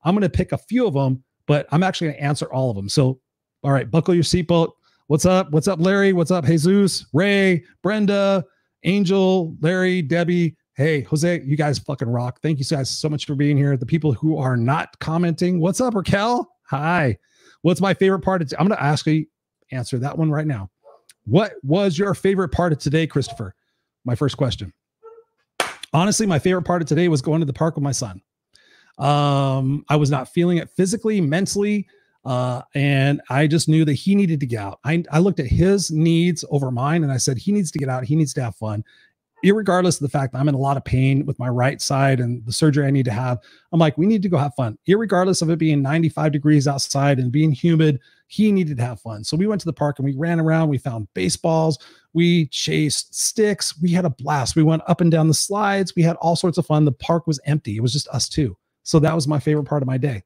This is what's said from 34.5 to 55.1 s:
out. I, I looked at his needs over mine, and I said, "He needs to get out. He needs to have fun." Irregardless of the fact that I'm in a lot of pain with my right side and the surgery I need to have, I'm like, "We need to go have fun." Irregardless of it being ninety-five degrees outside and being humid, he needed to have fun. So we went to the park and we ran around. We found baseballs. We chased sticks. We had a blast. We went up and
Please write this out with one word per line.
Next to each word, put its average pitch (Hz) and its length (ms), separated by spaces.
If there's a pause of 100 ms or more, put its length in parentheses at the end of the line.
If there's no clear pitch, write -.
out. 98 240
I, 160 260
I 151 100
looked 185 200
at 139 60
his 180 440
needs 165 600
over 139 200
mine, 139 340
and 139 100
I 127 40
said, 131 200
"He 196 160
needs 202 180
to 156 80
get 143 80
out. 131 160
He 135 140
needs 151 160
to 143 100
have 117 140
fun." 107 260 (600)
Irregardless 185 500
of - 40
the 139 100
fact 135 220
that 127 80
I'm 143 80
in 143 80
a 127 40
lot 139 180
of - 80
pain 135 400
with 143 120
my 127 120
right 123 320
side 135 400
and 120 240
the 113 80
surgery 147 320
I 135 60
need 139 140
to 117 60
have, 123 280 (320)
I'm 165 80
like, 156 180
"We 156 80
need 214 180
to 196 60
go 170 80
have 139 180
fun." 113 220 (100)
Irregardless 190 540
of 160 80
it 165 100
being 156 220
ninety-five 151 500
degrees 147 360
outside 139 520
and 123 100
being 151 220
humid, 156 480 (280)
he 214 260
needed 156 240
to 117 60
have 120 180
fun. 107 240
So - 100
we 185 120
went 214 120
to - 60
the 165 80
park 147 260
and 135 60
we 139 100
ran 165 240
around. 160 300
We 139 80
found 113 360
baseballs. 160 640 (360)
We 170 340
chased - 680
sticks. - 680
We 175 100
had 180 140
a 165 40
blast. 135 460
We 160 80
went 160 240
up 175 140
and 170 100